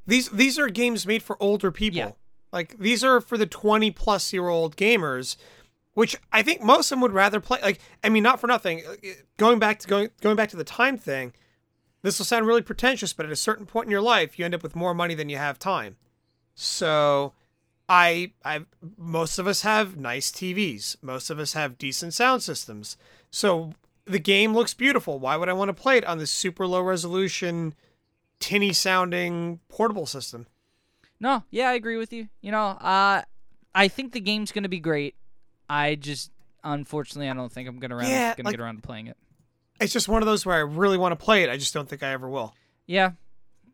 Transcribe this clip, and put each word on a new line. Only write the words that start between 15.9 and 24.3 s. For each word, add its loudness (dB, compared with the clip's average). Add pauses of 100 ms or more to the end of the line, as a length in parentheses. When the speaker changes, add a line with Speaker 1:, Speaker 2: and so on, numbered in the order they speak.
Speaker 1:
So, 2 (520)
I, 4 (140)
I, -4 (320)
most -4
of -4
us 2
have 0
nice -6
T -6
Vs. -4
Most -10
of -6
us -6
have -4
decent -8
sound 2
systems. -10 (340)
So 0 (320)
the -2
game 4